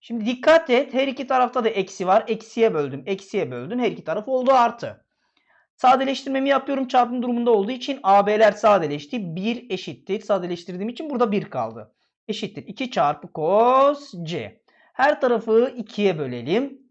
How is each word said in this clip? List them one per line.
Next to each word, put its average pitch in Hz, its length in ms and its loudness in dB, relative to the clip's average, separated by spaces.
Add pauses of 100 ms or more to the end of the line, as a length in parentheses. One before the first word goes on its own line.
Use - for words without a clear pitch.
Şimdi 226 240 -8
dikkat 302 440 2
et. 254 240 2
Her 262 140 0
iki 262 200 -8
tarafta 254 360 0
da 220 60 2
eksi 190 380 -4
var. 214 200 4
Eksiye 226 460 -2
böldüm. 139 320 -4
Eksiye 190 460 -6
böldüm. 135 280 -8
Her 226 120 0
iki 151 120 -12
taraf 190 240 -6
oldu 262 240 0
artı. 233 540 0 (720)
Sadeleştirmemi 269 760 0
yapıyorum. 269 380 0
Çarpım 247 340 0
durumunda 240 300 0
olduğu 208 200 2
için 269 320 -6
A 196 240 6
B'ler 214 240 6
sadeleşti. 175 840 0
Bir 233 340 -4
eşittir. 190 500 -6
Sadeleştirdiğim 185 680 -4
için 302 200 -10
burada 247 220 0
bir 196 180 -2
kaldı. 113 440 -10 (340)
Eşittir 208 400 -8
iki 254 240 -10
çarpı 151 440 -2
cos 254 760 2 (100)
C. 151 380 -8 (320)
Her 302 280 2
tarafı 240 560 2
ikiye 202 400 -2
bölelim. 143 720 -4